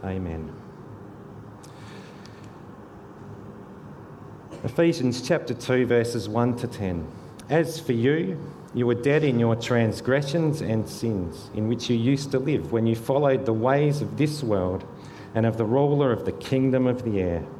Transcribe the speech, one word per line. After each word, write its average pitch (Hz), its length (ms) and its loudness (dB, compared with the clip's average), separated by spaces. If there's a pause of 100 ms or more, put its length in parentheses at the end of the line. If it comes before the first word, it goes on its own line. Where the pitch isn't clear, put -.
Amen. 85 500 -4 (4000)
Ephesians 127 640 2
chapter 151 280 0
two, 127 320 2
verses 117 420 2
one 117 280 2
to 120 100 -4
ten. 90 400 -4 (420)
"As 156 320 2
for - 120 -2
you, 151 460 2 (360)
you 120 120 2
were 120 80 4
dead 143 300 4
in 123 140 4
your 113 180 4
transgressions 135 1040 2
and 107 260 0
sins, 92 680 -4
in 107 140 0
which 117 200 -2
you 120 80 4
used 139 360 2
to 135 60 2
live 135 340 0
when 113 140 2
you 113 100 4
followed 131 500 2
the 113 60 2
ways 139 500 4
of 104 160 -6
this 151 240 0
world 95 420 0 (500)
and 113 120 4
of 113 100 2
the 113 100 2
ruler 143 460 4
of 104 140 0
the 90 60 0
kingdom 131 540 2
of 123 180 0
the 104 160 2
air 85 240 0 (160)